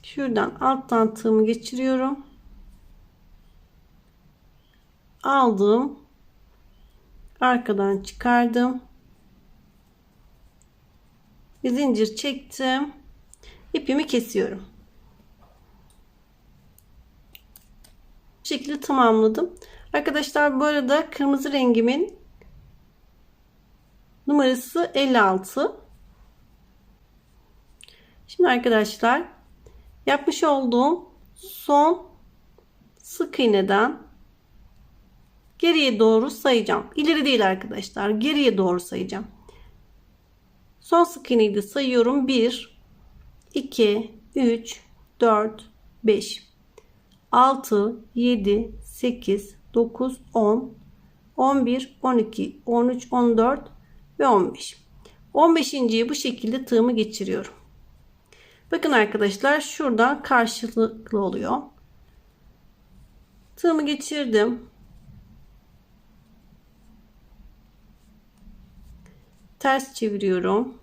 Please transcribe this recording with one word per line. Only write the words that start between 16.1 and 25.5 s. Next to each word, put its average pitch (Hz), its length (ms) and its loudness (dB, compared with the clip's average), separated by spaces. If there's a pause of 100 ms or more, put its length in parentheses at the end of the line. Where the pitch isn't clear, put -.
Bu - 60 -16
şekilde 285 320 -8
tamamladım. 233 760 2 (380)
Arkadaşlar 294 680 0
bu 262 40 2
arada 294 460 0
kırmızı 277 420 -2
rengimin 254 720 0 (2000)
numarası 285 680 0
elli 262 280 2
altı. 190 540 -2 (2500)